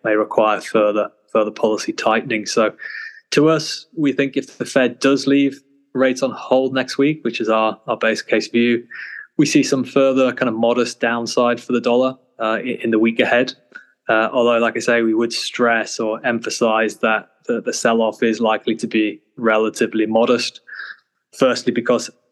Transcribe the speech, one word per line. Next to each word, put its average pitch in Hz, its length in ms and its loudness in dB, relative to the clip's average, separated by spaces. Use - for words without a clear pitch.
may 110 120 0
require 107 440 2
further, 104 520 0
further 107 200 0
policy 110 420 -2
tightening. 110 540 -2
So 110 280 0
to 151 180 4
us, 156 360 -2
we 143 180 0
think 135 220 -2
if 131 220 -6
the - 80 -6
Fed 123 340 0
does 135 280 2
leave 139 340 2
rates 127 300 0
on 127 80 -2
hold 127 420 0
next 127 240 -2
week, 151 260 2
which 117 160 -4
is 110 100 -2
our, 110 360 0
our 113 120 -4
base 110 260 -2
case 110 240 0
view, 120 360 2
we 151 80 4
see 143 160 2
some 135 220 0
further 131 500 2
kind 127 160 -2
of 110 60 -4
modest 117 440 0
downside 120 600 0
for - 120 -6
the 117 80 0
dollar, 127 360 2
uh, 110 200 0
in, 123 260 -8
in 113 60 0
the 110 80 4
week 113 200 2
ahead. 123 340 2
Uh, 110 240 2
although, 120 240 2
like 113 180 0
I 113 140 -4
say, 117 140 4
we 110 100 0
would 117 200 0
stress 117 640 -2
or 113 260 -4
emphasize 113 720 0
that 110 320 0
the, 117 160 -2
the 120 120 -6
sell-off 113 500 0
is 113 160 0
likely 110 380 0
to 117 100 -6
be 107 340 -2
relatively 110 720 0
modest. 117 540 0
Firstly, 123 360 0
because 120 360 0